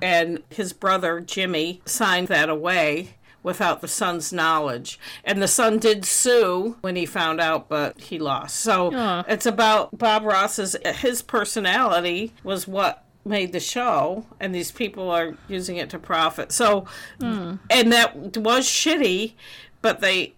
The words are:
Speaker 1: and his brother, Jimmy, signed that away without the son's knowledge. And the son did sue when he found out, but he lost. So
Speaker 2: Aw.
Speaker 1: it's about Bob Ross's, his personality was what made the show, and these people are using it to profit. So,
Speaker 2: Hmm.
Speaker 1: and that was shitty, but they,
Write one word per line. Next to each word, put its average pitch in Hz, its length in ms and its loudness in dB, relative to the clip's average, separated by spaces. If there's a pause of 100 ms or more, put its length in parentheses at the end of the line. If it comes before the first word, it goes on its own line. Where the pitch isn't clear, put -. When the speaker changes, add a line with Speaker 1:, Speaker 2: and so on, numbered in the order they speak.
Speaker 1:
and 170 480 2
his 185 220 -6
brother, 180 480 0
Jimmy, 180 640 -4
signed 180 440 0
that 156 200 2
away 160 640 0 (280)
without 180 380 -2
the 160 80 -10
son's 175 440 -2
knowledge. 156 680 0 (240)
And 196 180 0
the 190 60 2
son 220 320 4
did 214 240 4
sue 220 760 2
when 185 140 -4
he 180 120 -2
found 160 340 -2
out, 160 280 0
but 147 320 -2
he 165 200 -10
lost. 139 400 -4
So 185 340 2
Speaker 2:
Aw. 196 320 -2
Speaker 1:
it's 208 200 -2
about 214 520 2
Bob 214 260 2
Ross's, 196 600 0
his 240 380 -2
personality 196 1080 0 (120)
was 190 240 -6
what 190 360 -2 (200)
made 196 280 -2
the 175 80 -2
show, 196 640 -2 (120)
and 190 160 -4
these 175 160 -4
people 190 400 -6
are 165 260 0 (120)
using 185 280 -6
it 165 140 -6
to 180 80 -10
profit. 165 540 -2
So, 208 340 2 (340)
Speaker 2:
Hmm. 202 340 -4 (140)
Speaker 1:
and 233 240 6
that 214 440 2
was 233 320 2
shitty, 226 640 0 (460)
but 220 200 0
they, 185 380 0